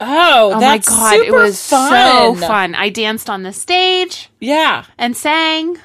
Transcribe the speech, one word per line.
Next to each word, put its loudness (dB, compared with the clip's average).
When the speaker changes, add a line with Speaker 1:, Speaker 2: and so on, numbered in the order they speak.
Speaker 1:
Oh, 4
Speaker 2:
Oh -2
my 0
Speaker 1:
that's 2
Speaker 2:
God, 2
it 4
Speaker 1:
super 2
Speaker 2:
was 2
so 0
Speaker 1:
fun. 2
Speaker 2:
fun. -2
I -2
danced -6
on -8
the -12
stage -4
Speaker 1:
Yeah. -2
Speaker 2:
and -6
sang. -4